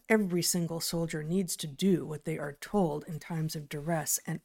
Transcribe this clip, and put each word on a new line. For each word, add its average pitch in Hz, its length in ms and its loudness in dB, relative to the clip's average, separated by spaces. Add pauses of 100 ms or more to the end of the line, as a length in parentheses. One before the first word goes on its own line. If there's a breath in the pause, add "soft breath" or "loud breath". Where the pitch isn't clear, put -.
Every 190 320 4
single 165 380 0
soldier 165 420 -2
needs 170 360 0
to 165 100 -6
do 151 380 4
what 151 200 -8
they 160 140 -2
are 147 200 -8
told 160 480 2
in 156 120 -8
times 160 360 -4
of 147 140 -10
duress 151 560 -2
and 160 200 -4